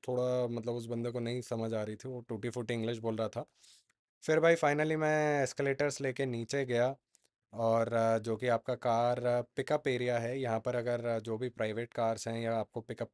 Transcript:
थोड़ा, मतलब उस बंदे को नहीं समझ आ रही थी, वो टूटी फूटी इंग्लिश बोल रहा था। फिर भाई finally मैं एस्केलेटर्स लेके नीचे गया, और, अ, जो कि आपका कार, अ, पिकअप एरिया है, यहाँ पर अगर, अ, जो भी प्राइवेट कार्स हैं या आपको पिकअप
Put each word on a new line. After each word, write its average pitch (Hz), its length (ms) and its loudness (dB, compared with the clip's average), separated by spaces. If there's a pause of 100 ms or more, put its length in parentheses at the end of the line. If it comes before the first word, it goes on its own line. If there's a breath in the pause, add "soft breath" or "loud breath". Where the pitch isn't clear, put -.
थोड़ा, 127 400 2
मतलब 117 260 -4
उस 120 120 -6
बंदे 117 260 -4
को 120 80 -4
नहीं 120 220 -4
समझ 113 320 -4
आ 107 100 -2
रही 107 120 -6
थी, 131 140 -12
वो 123 120 -8
टूटी 113 280 -6
फूटी 120 240 -4
इंग्लिश 113 240 -2
बोल 113 180 -2
रहा 110 120 -2
था। 120 180 -6 (800 soft breath)
फिर 156 160 4
भाई 165 160 8
finally 151 400 2
मैं 151 480 2
एस्केलेटर्स 139 580 -2
लेके 135 240 -2
नीचे 123 400 -2
गया, 123 300 2 (580)
और, 113 400 2
अ, 113 240 4
जो 110 200 -2
कि 123 100 -2
आपका 120 280 0
कार, 120 500 2
अ, 123 160 4
पिकअप 147 460 -2
एरिया 123 320 2
है, 123 200 -2
यहाँ 113 200 0
पर 123 160 -2
अगर, 120 300 -2
अ, 113 140 0
जो 110 180 -4
भी 123 120 -4
प्राइवेट 113 440 -4
कार्स 113 340 0
हैं 117 140 -4
या 113 160 0
आपको 110 240 -4
पिकअप 117 320 -8